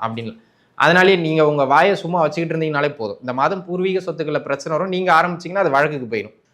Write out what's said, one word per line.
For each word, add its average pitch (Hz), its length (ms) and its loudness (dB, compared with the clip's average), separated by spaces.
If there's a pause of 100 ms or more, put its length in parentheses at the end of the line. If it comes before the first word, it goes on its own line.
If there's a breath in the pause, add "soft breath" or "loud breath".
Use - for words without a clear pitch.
அப்படின்னு. 113 380 -8 (360 soft breath)
அதனாலேயே 180 420 6
நீங்க 156 320 2
உங்க 147 160 2
வாயை 160 300 4
சும்மா 170 260 -2
வச்சுக்கிட்டு 160 440 -2
இருந்தீங்கனாலே 147 300 -2
போதும். 104 260 -8
இந்த 127 120 -8
மாதம் 160 320 -2
பூர்வீக 185 360 -4
சொத்துக்களை 151 400 -4
பிரச்சனை 151 380 -6
வரும், 185 140 -4
நீங்க 180 200 0
ஆரம்பிச்சீங்கன்னா 175 580 0
அது - 0 -
வழக்குக்கு 135 440 0
போயிடும். 107 200 -6 (200)